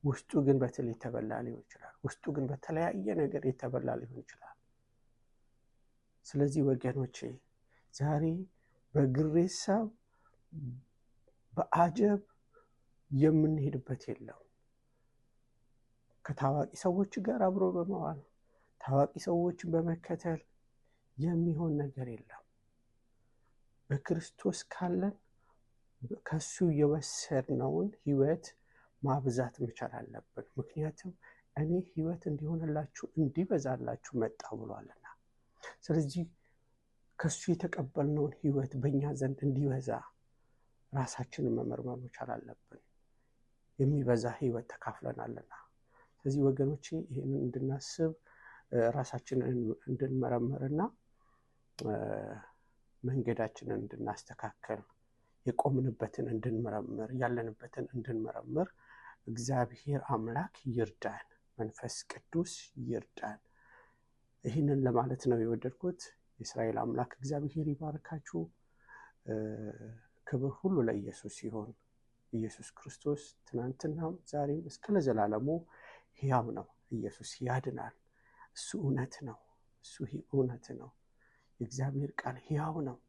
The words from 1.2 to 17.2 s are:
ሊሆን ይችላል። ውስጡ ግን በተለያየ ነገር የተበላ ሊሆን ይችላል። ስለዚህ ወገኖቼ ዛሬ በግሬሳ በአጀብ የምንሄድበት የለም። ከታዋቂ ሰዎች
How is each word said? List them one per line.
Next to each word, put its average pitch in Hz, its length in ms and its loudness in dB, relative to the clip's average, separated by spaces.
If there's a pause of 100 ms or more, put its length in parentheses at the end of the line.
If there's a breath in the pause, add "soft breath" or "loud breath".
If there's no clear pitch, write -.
ሊሆን 117 200 -8
ይችላል። - 400 -20
ውስጡ - 300 -6
ግን 139 160 0
በተለያየ 165 600 -2 (100)
ነገር 143 280 0
የተበላ 127 520 0
ሊሆን 120 220 -10
ይችላል። - 380 -18 (1700)
ስለዚህ 143 380 2
ወገኖቼ 131 540 2 (760 soft breath)
ዛሬ 147 300 2 (720)
በግሬሳ 151 680 6 (1900 soft breath)
በአጀብ 202 680 6 (920 soft breath)
የምንሄድበት 147 920 4
የለም። - 360 -10 (1800)
ከታዋቂ 139 520 2
ሰዎች 190 440 2